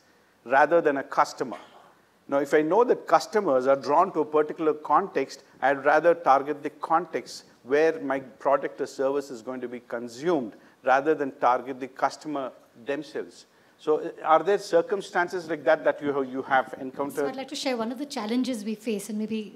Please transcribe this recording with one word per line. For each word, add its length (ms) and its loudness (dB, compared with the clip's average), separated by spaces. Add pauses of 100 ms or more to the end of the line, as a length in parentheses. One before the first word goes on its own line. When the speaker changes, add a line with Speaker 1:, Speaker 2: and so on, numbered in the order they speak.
(440)
Speaker 1:
rather 380 4
than 160 2
a 40 -4
customer. 540 -2 (720)
Now, 120 0
if 160 0
I 80 6
know 220 4
that 220 0
customers 600 2
are 100 6
drawn 380 2
to 60 0
a 40 0
particular 480 0
context, 720 -2 (160)
I'd 240 0
rather 300 6
target 480 2
the 80 -8
context 720 -4 (200)
where 360 2
my 200 -4
product 600 -2
or 60 -2
service 440 -2
is 120 -12
going 180 -10
to 80 -8
be 120 -12
consumed 720 -4 (280)
rather 320 4
than 180 -2
target 480 0
the 80 -8
customer 640 -6 (360)
themselves. 580 -8 (320)
So, 240 0
uh, 100 -6 (140)
are 180 4
there 140 2
circumstances 960 -2
like 140 -6
that 200 2
that 160 2
you 140 -2
have, 180 -4
you 100 -4
have 380 0
encountered? 360 -8
Speaker 2:
So 100 -2
I'd 100 -6
like 120 -10
to 80 -10
share 200 -2
one 160 -4
of 60 -10
the 80 -8
challenges 580 -4
we 100 -6
face, 360 -6
and 80 -6
maybe 380 -6